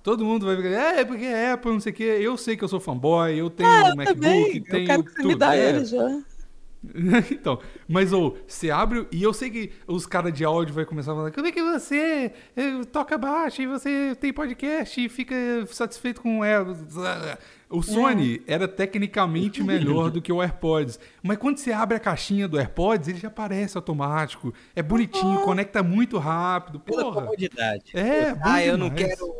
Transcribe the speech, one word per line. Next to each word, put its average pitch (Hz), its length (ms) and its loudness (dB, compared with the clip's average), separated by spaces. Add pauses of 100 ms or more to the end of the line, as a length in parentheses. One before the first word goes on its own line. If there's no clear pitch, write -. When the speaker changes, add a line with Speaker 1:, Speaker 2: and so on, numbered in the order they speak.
Speaker 1:
Todo 220 220 0
mundo 220 220 0
vai 190 100 2
ficar, 185 140 -2
"É, 294 300 2
é 254 40 4
porque 226 200 -6
é 240 280 0
Apple, 247 200 -2
não 214 80 0
sei 208 120 -4
o - 20 -6
quê." 220 100 -6 (160)
Eu 233 160 0
sei 226 200 -2
que - 80 -8
eu 175 40 0
sou 185 120 -2
fanboy, 160 560 2
eu 165 140 -2
tenho 453 180 2
Speaker 2:
Ah, 440 180 8
Speaker 1:
o - 20 8
Speaker 2:
eu 349 80 2
Speaker 1:
MacBook, 349 180 2
Speaker 2:
também. 339 420 4
Eu 214 80 -6
Speaker 1:
tenho 185 220 -2
Speaker 2:
quero - 180 4
que - 80 -16
você 294 120 -6
me - 0 -
Speaker 1:
tudo, 262 140 4
Speaker 2:
dá 285 180 6
Speaker 1:
é. 262 140 4
Speaker 2:
ele 285 140 2
já. 247 360 0 (640)
Speaker 1:
<laughs> 185 480 2
Então, 151 280 -2 (280)
mas, 180 240 2
ô, 180 360 2
cê - 240 -4
abre 214 300 2
o, 185 120 -6
e 170 100 -2
eu 214 120 4
sei 254 160 -6
que 214 200 -8 (160)
os 175 200 -4
cara 175 260 0
de 156 140 -2
áudio 160 280 0
vai 156 120 -2
começar 151 260 -6
a - 20 -4
falar: 156 160 -4
como 285 160 -4
é 339 60 -2
que 339 100 -2
você, 302 720 0 (240)
é, 262 340 -2
toca 294 280 -2
baixo 285 420 -2
e 262 60 -2
você 277 520 -2
tem 277 140 -2
podcast 277 640 -6
e 240 120 0
fica 254 240 -8 (320)
satisfeito 240 560 -6
com 220 160 0
o 214 40 0
Air-, 208 220 2 (1040)
o 170 140 -2
Sony 208 640 2
Speaker 2:
É. 147 80 -2
Speaker 1:
era 180 120 0
tecnicamente 196 960 -2
melhor 165 480 2
do 165 120 -4
que 175 100 -2
o 175 100 0
AirPods. 156 560 0 (240)
Mas 202 140 0
quando 277 220 0
você 247 120 -4
abre 220 280 0
a - 20 -14
caixinha 202 480 0
do 151 100 0
AirPods, 170 500 0
ele 180 100 -4
já 214 100 -10
aparece 202 480 -4
automático. 147 760 -4 (240)
É 175 80 -2
bonitinho, 190 580 2
Speaker 2:
Uhum. 196 40 2
Speaker 1:
conecta 196 380 0
muito 220 340 2
rápido. 170 640 -2
Speaker 3:
Pela - 240 -4
Speaker 1:
Porra. 214 160 -4
Speaker 3:
comodidade. 196 760 -4
Speaker 1:
É, 277 360 0
Speaker 3:
Ah, 233 40 -4
Speaker 1:
bom 160 240 2
Speaker 3:
eu - 200 2
não - 100 0
Speaker 1:
demais. - 300 -2
Speaker 3:
quero - 80 -10 (140)